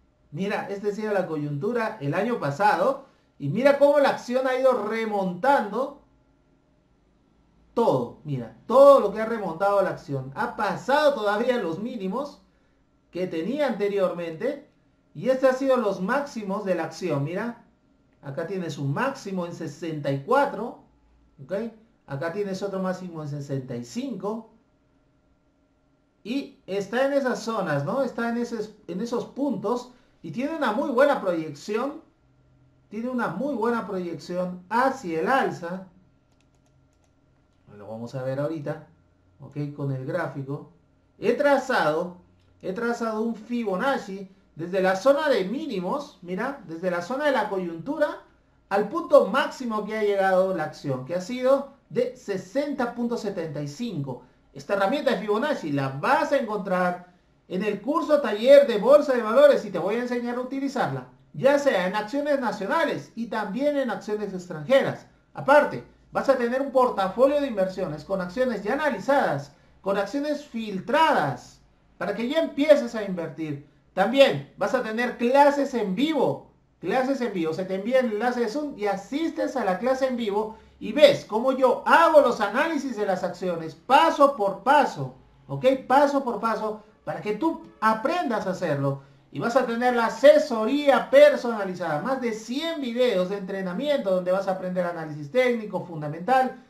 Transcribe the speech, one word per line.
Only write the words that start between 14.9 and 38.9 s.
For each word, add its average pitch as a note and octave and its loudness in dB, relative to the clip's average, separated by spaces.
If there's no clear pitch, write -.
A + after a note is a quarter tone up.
Y F#3 -4
este C4 4
ha B3+ 4
sido C4 2
los F#3+ -2
máximos G#3 -4
de F#3 0
la D#3+ -4
acción. D3 -4
Mira, G#3+ -8
acá C#3+ -8
tienes F3 -6
un C#3 -4
máximo G3 -4
en E3+ -10
sesenta D3+ -6
y C#3 -4
cuatro. - -2
¿Ok? C3 -8
Acá E3 -8
tienes G3 -6
otro F#3+ -4
máximo F3+ -6
en D3 -8
sesenta C#3 -8
y A#2+ -8
cinco. A3+ -8
Y C4 -6
está G3+ -2
en C#4+ 0
esas B3 2
zonas, E3 -2
¿no? B3 0
Está A#3 -4
en A#3 -2
esos, A#3 -6
en F3 -6
esos A#3 -4
puntos. A#3+ -4
Y D#3+ -12
tiene C#4 -4
una C4 -2
muy C#4+ -2
buena C4 4
proyección. G3+ -4
Tiene A#3 -8
una A#3 -2
muy B3+ -4
buena A3+ -2
proyección F3+ -8
hacia A3 -2
el G3 -2
alza. F#3 -2
Lo G2+ -18
vamos A2+ -10
a B2+ -8
ver C3+ -4
ahorita, D3 -6